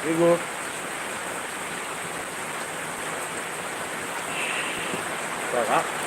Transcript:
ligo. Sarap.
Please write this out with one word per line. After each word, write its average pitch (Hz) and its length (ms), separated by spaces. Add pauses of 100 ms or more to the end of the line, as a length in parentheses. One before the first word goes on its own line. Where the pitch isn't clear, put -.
ligo. 165 300 (4000)
Sarap. 123 300 (220)